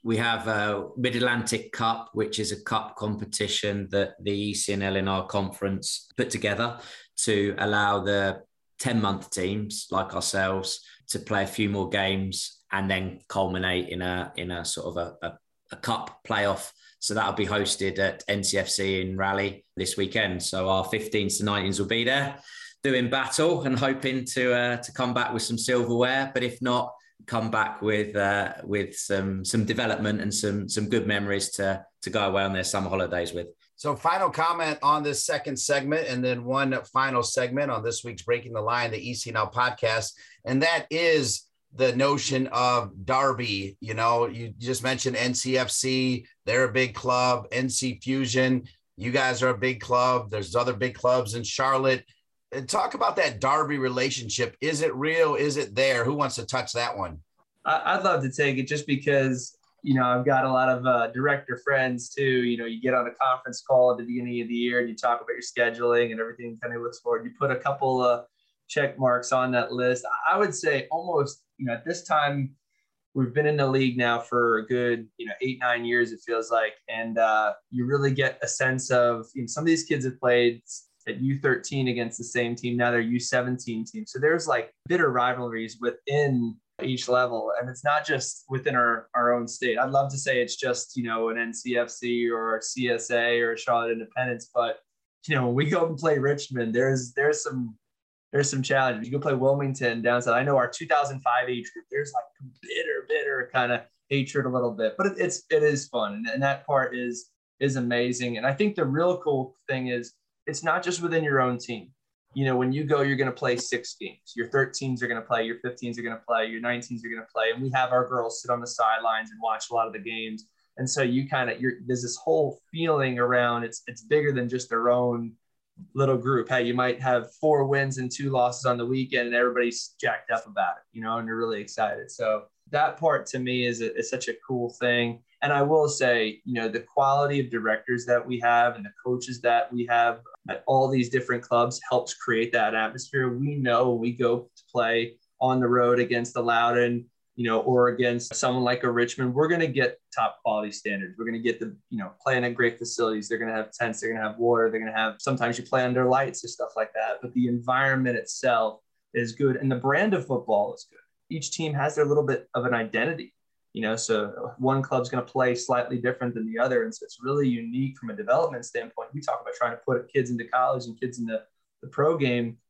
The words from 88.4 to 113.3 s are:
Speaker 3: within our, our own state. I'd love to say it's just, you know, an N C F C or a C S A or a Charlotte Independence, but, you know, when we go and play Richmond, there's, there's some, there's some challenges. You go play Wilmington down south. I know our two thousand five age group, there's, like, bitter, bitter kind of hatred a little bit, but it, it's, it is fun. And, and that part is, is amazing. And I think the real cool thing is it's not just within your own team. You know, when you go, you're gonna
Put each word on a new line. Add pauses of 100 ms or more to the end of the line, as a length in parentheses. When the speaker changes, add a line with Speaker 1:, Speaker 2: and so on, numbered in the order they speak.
Speaker 3:
within
our,
our
own
state.
I'd
love
to
say
it's
just,
you
know,
an
N
C
F
C
or
a
C
S
A
or
a
Charlotte
Independence,
but, (500)
you
know,
when
we
go
and
play
Richmond,
there's,
there's
some, (560)
there's
some
challenges.
You
go
play
Wilmington
down
south.
I
know
our
two
thousand
five
age
group,
there's,
like, (100)
bitter,
bitter
kind
of (280)
hatred
a
little
bit,
but
it,
it's,
it
is
fun.
And,
and
that
part
is, (280)
is
amazing.
And
I
think
the
real
cool (100)
thing
is (340)
it's
not
just
within
your
own
team. (420)
You
know,
when
you
go,
you're
gonna